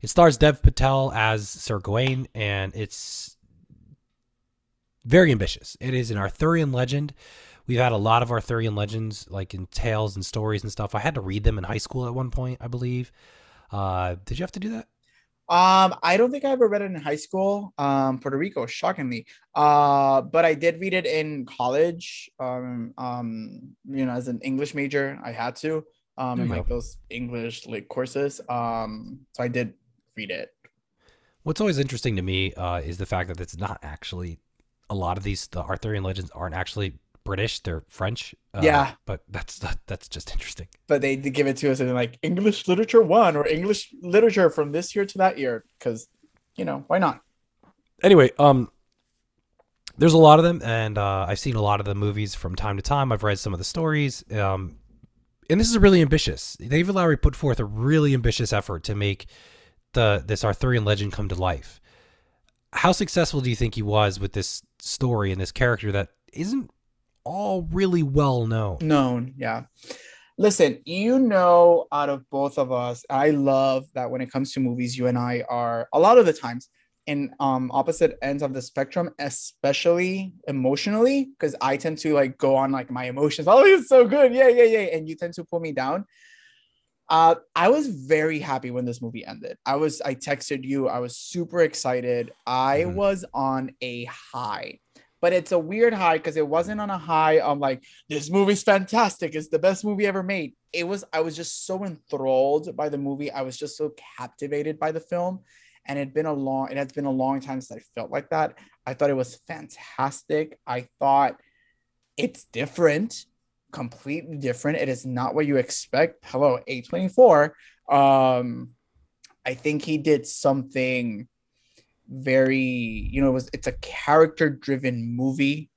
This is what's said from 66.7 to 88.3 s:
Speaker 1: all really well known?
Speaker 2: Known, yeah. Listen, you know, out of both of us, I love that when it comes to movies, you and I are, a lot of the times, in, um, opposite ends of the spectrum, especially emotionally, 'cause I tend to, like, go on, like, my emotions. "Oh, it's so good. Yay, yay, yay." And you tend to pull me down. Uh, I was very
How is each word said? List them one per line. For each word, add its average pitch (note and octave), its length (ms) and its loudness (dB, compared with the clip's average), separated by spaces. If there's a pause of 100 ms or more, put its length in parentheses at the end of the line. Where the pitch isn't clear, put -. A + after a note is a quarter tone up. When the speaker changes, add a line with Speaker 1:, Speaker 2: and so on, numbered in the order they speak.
Speaker 1:
all F#3+ 360 -4 (100)
really F3 320 2
well C3+ 440 2
known? A2 340 -2
Speaker 2:
Known, C3 560 2
yeah. A#2 260 -6 (720)
Listen, F#3+ 460 4
you G#3 360 0
know, F3 720 6
out C#3+ 200 0
of C3+ 200 -6
both C#3 280 -2
of C3+ 160 0
us, B2 360 -4
I C#3+ 200 4
love C3+ 640 2
that B2 180 -6
when B2+ 80 -6
it B2+ 100 -8
comes C3+ 240 -4
to C3+ 60 -6
movies, B2 380 -2
you B2 100 -2
and B2 100 0
I B2 300 -4
are, A#2 460 -4
a D3 60 2
lot G#3+ 180 8
of A3+ 80 8
the D#3+ 80 4
times, A#2+ 340 -8 (380)
in, C#3+ 340 -4
um, C3 340 0
opposite - 480 0
ends C#3 220 -4
of C3+ 100 -4
the C3 80 -8
spectrum, C#3+ 480 -6 (100)
especially F3 1120 -2 (160)
emotionally, G#3+ 880 0
'cause D3 220 -2
I C3+ 160 0
tend D#3 220 -6
to, D3+ 140 -2
like, C3+ 240 2
go C3+ 200 2
on, C3+ 160 0
like, C3 180 -6
my B2+ 140 -8
emotions. C#3+ 420 -2
"Oh, B3 160 8
it's F#4+ 240 6
so B3+ 180 8
good. B3+ 280 4
Yay, B3+ 240 6
yay, A#3 160 8
yay." G3 180 0
And D#3+ 160 -4
you D#3+ 80 -10
tend E3+ 200 -8
to E3+ 100 -12
pull E3+ 160 -6
me D#3+ 100 -8
down. C#3+ 340 -4 (1000)
Uh, E3 280 6 (200)
I F3 140 4
was C#4+ 180 4
very D#3 520 0